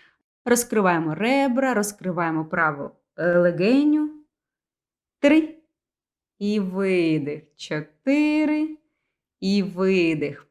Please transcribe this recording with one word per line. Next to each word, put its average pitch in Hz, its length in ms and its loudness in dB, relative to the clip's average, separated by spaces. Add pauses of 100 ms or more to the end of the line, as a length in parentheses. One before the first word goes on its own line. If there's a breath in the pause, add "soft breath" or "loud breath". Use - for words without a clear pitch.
(440 soft breath)
Розкриваємо 185 720 0
ребра, 262 600 0
розкриваємо 170 680 -4
праву, 156 460 -4 (260)
е, 175 220 2
легеню. 269 720 2 (1080)
Три. 311 380 2 (800)
І 208 220 -2
видих. 175 840 -2 (140)
Чотири. 302 1200 -2 (640)
І 196 220 0
видих. 170 880 -2